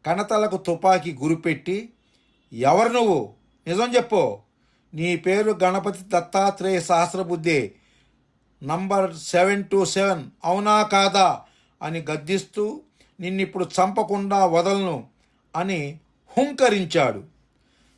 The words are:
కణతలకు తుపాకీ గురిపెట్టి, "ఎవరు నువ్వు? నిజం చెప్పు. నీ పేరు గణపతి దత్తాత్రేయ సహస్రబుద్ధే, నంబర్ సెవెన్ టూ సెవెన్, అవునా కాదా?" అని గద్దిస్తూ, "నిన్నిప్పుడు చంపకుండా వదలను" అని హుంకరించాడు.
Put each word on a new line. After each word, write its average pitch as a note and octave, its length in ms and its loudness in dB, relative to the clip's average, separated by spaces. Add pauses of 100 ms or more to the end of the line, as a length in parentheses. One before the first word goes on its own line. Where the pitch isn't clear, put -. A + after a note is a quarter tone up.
కణతలకు G3+ 500 0
తుపాకీ F3 560 0
గురిపెట్టి, E3 800 -4 (600)
"ఎవరు D3 360 4
నువ్వు? G3+ 440 2 (340)
నిజం A3 280 -2
చెప్పు. F3 440 2 (560)
నీ E3+ 220 -2
పేరు G3 480 0
గణపతి F#3+ 340 -2 (100)
దత్తాత్రేయ F#3+ 720 0
సహస్రబుద్ధే, E3+ 920 0 (880)
నంబర్ F#3 540 -2
సెవెన్ F#3+ 480 2
టూ G3 200 2
సెవెన్, F#3+ 400 0 (200)
అవునా G#3 380 2
కాదా?" G3 580 2 (420)
అని D#3+ 280 -8
గద్దిస్తూ, F#3+ 680 -4 (400)
"నిన్నిప్పుడు F#3+ 440 -4
చంపకుండా G3 840 0
వదలను" F3 600 0 (500)
అని D#3+ 420 -6 (400)
హుంకరించాడు. F#3 840 2 (760)